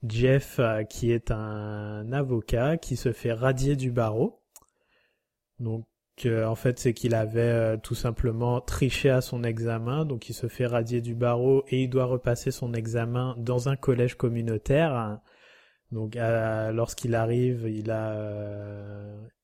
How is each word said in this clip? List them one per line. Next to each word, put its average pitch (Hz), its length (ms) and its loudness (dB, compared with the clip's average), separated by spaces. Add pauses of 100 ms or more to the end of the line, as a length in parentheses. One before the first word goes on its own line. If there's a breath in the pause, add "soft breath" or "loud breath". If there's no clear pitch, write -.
Jeff, 127 540 2
euh, 110 240 2
qui - 260 -2
est 117 220 2
un 107 800 -6
avocat 131 640 0
qui - 180 -4
se 123 160 0
fait 117 220 -2
radier 131 420 2
du 131 160 -2
barreau. 120 500 0 (1200)
Donc, 113 260 -6 (420)
euh, 113 180 2
en 110 100 0
fait, 123 240 0
c'est 120 160 2
qu'il 117 220 0
avait, 110 240 0
euh, 117 360 4
tout 113 200 -4
simplement 120 640 0
triché - 500 2
à 131 100 6
son 123 220 -4
examen, 117 600 -2
donc 135 240 -6
il 120 60 -8
se - 120 -6
fait 123 200 -2
radier 117 340 0
du 117 160 -6
barreau 120 540 4
et 131 120 2
il 127 60 0
doit 127 160 2
repasser 123 480 0
son 120 200 -6
examen 117 640 -2
dans 120 320 0
un 135 60 2
collège 123 400 2
communautaire. 117 1040 0 (760 soft breath)
Donc, 110 240 -6
euh, 113 560 0
lorsqu'il 117 420 0
arrive, 117 540 2
il 110 240 -4
a, 110 220 -2
euh, 104 1000 -8 (280)